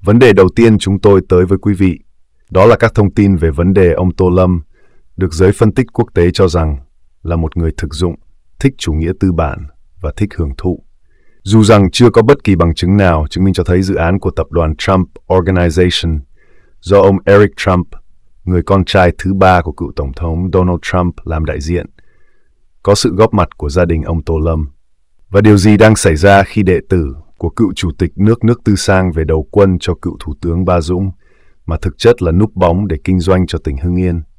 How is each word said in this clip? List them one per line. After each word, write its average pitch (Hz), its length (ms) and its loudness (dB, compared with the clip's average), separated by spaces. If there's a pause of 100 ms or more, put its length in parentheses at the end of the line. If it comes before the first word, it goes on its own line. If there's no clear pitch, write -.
Vấn 107 180 2
đề 123 140 6
đầu 95 240 4
tiên 113 220 4
chúng 98 220 -2
tôi 101 280 2
tới 92 180 2
với 95 120 -2
quý 104 160 -2
vị, 90 240 -2 (520)
đó 92 160 4
là 117 100 6
các - 180 0
thông 101 200 0
tin 101 220 2
về 82 140 0
vấn 87 240 0
đề 92 180 4
ông 90 240 -2
Tô 92 120 0
Lâm, 90 320 0 (560)
được 87 160 -4
giới 92 200 2
phân 107 200 2
tích 127 200 -2
quốc - 220 -2
tế 87 160 2
cho 95 180 2
rằng 78 280 -2 (460)
là 85 140 -6
một 80 200 -6
người 82 200 -2
thực 76 180 -10
dụng, 87 200 -4 (460)
thích 135 180 0
chủ - 140 -6
nghĩa 80 280 -4
tư 95 120 0
bản 78 340 -6 (340)
và - 160 -8
thích 104 200 -4
hưởng 78 220 -6
thụ. - 260 -6 (580)
Dù 107 220 2
rằng 101 260 4
chưa 120 200 4
có - 120 2
bất 127 220 2
kỳ 98 120 2
bằng 85 180 0
chứng 92 220 0
nào 85 340 2
chứng 90 140 -2
minh 95 100 0
cho 92 100 -2
thấy 90 180 0
dự 98 120 -4
án 92 240 -2
của 92 120 -4
tập - 200 -6
đoàn 80 280 -2
Trump 95 300 0 (180)
Organization 87 920 0 (640)
do 98 200 2
ông 98 240 4
Eric 101 320 4
Trump, 90 320 -2 (560)
người 90 180 -2
con 98 220 0
trai 90 340 2
thứ 95 160 -4
ba 92 280 2
của 78 100 -8
cựu 78 240 -10
Tổng 69 160 -8
thống 82 400 -6
Donald 90 300 0
Trump 90 320 -4 (100)
làm 80 200 -6
đại 80 160 -6
diện, 82 260 -6 (960)
có 101 120 2
sự 104 200 -2
góp 107 200 2
mặt 87 220 0
của 73 120 -8
gia 85 160 0
đình 82 180 -2
ông 82 220 -6
Tô 80 140 -4
Lâm. 78 320 -2 (600)
Và 98 100 2
điều 104 160 6
gì 104 200 4
đang 110 200 6
xảy 82 200 0
ra 98 260 4
khi 104 200 -4
đệ 90 260 0
tử 76 260 -2 (240)
của 85 120 -6
cựu 107 260 -2
chủ 85 220 -6
tịch 82 180 -2
nước 107 280 0
nước 117 200 0
Tư 104 120 2
Sang 92 360 0
về 78 120 -4
đầu 78 260 -4
quân 98 300 2
cho 90 220 -6
cựu 85 180 -8
Thủ 76 220 -12
tướng 87 220 -4
Ba 90 160 0
Dũng, 92 300 -4 (560)
mà 82 160 -4
thực - 160 -6
chất 117 240 2
là 82 100 0
núp 101 220 0
bóng 90 340 -2
để 82 160 -4
kinh 92 160 0
doanh 92 260 0
cho 82 120 -8
tỉnh 73 180 -6
Hưng 87 240 -4
Yên? 87 220 -2 (160)